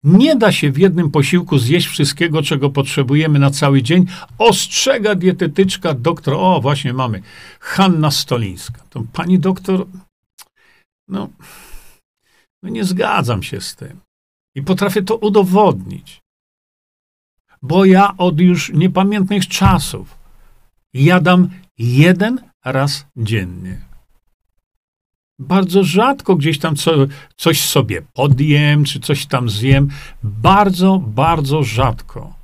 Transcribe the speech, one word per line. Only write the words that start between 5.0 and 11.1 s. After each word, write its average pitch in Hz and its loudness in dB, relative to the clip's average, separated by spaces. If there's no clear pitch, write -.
dietetyczka 180 0
doktor, 139 -4
o, 180 0
właśnie 139 -4
mamy, 120 -6
Hanna 165 0
Stolińska. 113 -8
To 113 -12
pani 175 0
doktor, 185 -2
no, 202 -10